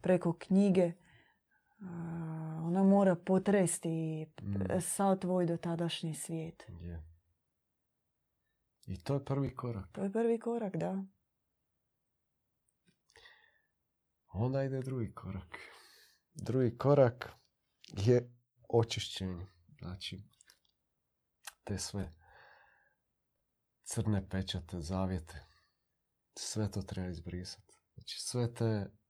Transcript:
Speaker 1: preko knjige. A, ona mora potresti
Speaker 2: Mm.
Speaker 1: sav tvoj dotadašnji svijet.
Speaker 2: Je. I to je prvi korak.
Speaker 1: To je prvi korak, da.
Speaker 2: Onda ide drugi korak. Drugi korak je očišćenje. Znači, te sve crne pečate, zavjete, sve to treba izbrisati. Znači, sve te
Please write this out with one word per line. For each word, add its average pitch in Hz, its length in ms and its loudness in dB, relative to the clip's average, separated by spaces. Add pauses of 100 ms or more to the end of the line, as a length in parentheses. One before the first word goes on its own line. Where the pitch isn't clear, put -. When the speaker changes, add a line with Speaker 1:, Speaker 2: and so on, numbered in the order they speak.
Speaker 1:
preko 180 320 2
knjige. 185 600 4 (840)
A, 208 80 -16 (760)
ona 175 200 4
mora 196 320 8
potresti 170 1080 2 (160)
Speaker 2:
Mm. 196 380 0
Speaker 1:
sav 196 380 2
tvoj 180 280 2
dotadašnji 165 680 -2
svijet. 160 520 -8 (140)
Speaker 2:
Je. 85 220 -8 (1800)
I 92 100 -6
to - 180 -4
je 143 100 -2
prvi 139 300 -2
korak. 113 380 -6
Speaker 1:
To 202 100 -6
je 196 100 -2
prvi 226 260 2
korak, 226 380 -4
da. 185 280 -2 (3250)
Speaker 2:
Onda 131 360 -2
ide 135 160 -4
drugi 127 340 -4
korak. - 440 -10 (760)
Drugi 127 440 -2
korak 135 520 6 (680)
je 120 340 4 (380)
očišćenje. 95 800 -2 (320)
Znači, 92 440 -12 (1400)
te 98 140 -6
sve 85 340 -6 (1700)
crne 104 440 0
pečate, 92 520 -4
zavjete, 92 640 -4 (880)
sve 107 360 -4
to 101 120 -4
treba 90 260 -6
izbrisati. 90 680 -10 (200)
Znači, - 260 -14
sve 120 340 -2
te 110 360 0 (200)